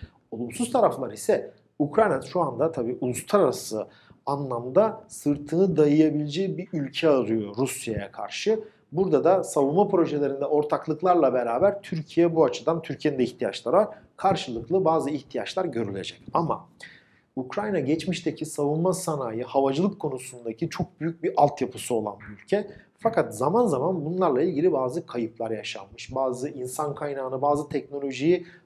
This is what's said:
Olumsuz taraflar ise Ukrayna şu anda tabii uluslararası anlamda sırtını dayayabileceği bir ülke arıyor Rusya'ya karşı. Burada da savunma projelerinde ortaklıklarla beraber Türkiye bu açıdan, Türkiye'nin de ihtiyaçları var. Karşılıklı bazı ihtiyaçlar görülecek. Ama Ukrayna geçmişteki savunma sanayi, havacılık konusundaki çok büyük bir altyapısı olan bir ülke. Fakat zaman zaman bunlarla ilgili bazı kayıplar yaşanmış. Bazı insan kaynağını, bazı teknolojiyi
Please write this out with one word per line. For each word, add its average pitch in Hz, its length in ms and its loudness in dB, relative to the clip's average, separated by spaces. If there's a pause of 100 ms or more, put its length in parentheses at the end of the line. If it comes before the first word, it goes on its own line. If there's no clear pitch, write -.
(320)
Olumsuz 120 400 -6
taraflar 135 400 2
ise - 400 -2 (280)
Ukrayna 147 420 2
şu 175 200 -2
anda 147 300 0
tabii 123 300 -4
uluslararası 113 840 0 (380)
anlamda 139 840 0
sırtını 156 680 0
dayayabileceği 151 800 2
bir - 160 -10
ülke 156 360 -2
arıyor 110 480 0
Rusya'ya 110 540 -4
karşı. - 480 -2 (320)
Burada 156 320 2
da 175 200 6
savunma 156 440 2
projelerinde 143 580 2
ortaklıklarla 151 880 2
beraber 131 480 2
Türkiye 165 540 0
bu 160 80 6
açıdan, 160 380 0
Türkiye'nin 139 380 -2
de 123 40 6
ihtiyaçları 113 520 -2
var. 208 120 6 (300)
Karşılıklı 160 680 0
bazı 160 240 2
ihtiyaçlar 151 560 -6
görülecek. 101 560 -6 (120)
Ama 143 320 0 (720)
Ukrayna 190 440 -4
geçmişteki 160 640 -2
savunma 156 480 0
sanayi, 131 500 -4
havacılık 139 560 2
konusundaki 127 720 -6
çok - 300 -8
büyük 165 240 -6
bir 175 140 -2
altyapısı 127 580 2
olan 107 240 -2
bir 104 240 -18
ülke. 208 240 -2 (320)
Fakat 143 360 0
zaman 170 300 2
zaman 156 400 0
bunlarla 165 360 2
ilgili 170 320 2
bazı 131 320 -2
kayıplar 113 460 -6
yaşanmış. 104 640 -10
Bazı 131 340 -2
insan 143 460 -6
kaynağını, 135 460 -6
bazı 147 280 2
teknolojiyi 143 760 -2 (200)